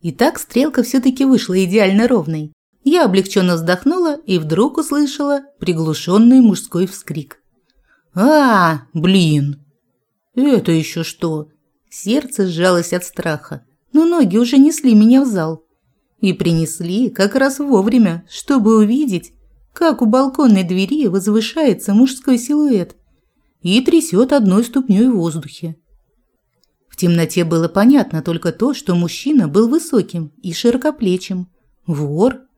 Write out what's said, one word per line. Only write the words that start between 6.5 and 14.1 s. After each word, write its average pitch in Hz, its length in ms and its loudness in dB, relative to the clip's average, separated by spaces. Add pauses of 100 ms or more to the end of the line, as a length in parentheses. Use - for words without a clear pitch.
вскрик. - 520 -14 (720)
«А, 208 680 2 (120)
блин!» 156 680 0 (720)
«Это 247 380 2
ещё 160 320 -4
что?» 156 420 -6 (420)
Сердце 233 580 -4
сжалось 175 440 0
от 180 140 -6
страха, - 600 -10 (280)
но 311 100 4
ноги 311 320 2